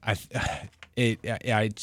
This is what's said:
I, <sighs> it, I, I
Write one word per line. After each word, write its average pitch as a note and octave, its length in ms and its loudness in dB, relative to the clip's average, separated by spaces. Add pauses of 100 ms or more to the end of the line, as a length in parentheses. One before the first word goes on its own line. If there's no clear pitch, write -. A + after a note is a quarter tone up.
I, G#2+ 120 2 (400)
<sighs> - 400 -16
it, A#2 320 2
I, A#2 120 -2 (140)
I G#2+ 160 4 (140)